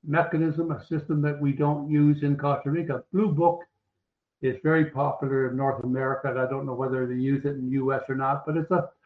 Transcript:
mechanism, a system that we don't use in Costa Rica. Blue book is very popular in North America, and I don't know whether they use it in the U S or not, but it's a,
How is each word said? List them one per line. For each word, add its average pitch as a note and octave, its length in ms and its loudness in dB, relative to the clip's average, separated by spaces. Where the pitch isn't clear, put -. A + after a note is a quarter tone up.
mechanism, D#3+ 680 0
a - 140 -6
system D#3 360 -2
that D3 180 0
we C#3+ 140 2
don't D3 360 0
use D3 340 4
in C#3+ 120 2
Costa C#3+ 360 -2
Rica. C#3+ 320 -2
Blue G3 180 2
book E3+ 320 2
is C3 220 0
very D#3 220 4
popular C3+ 640 -2
in B2 60 -4
North C3+ 280 -2
America, C3 460 -2
and B2+ 100 -2
I C3 100 0
don't C3+ 160 -4
know B2+ 100 -6
whether B2+ 320 -2
they B2 80 -4
use C3+ 300 0
it C#3+ 100 -2
in B2+ 120 -6
the B2+ 60 -4
U C3+ 200 0
S C3+ 160 -2
or C3+ 60 -2
not, C3+ 300 -2
but D#3 120 -2
it's D#3+ 140 -2
a, F3 180 0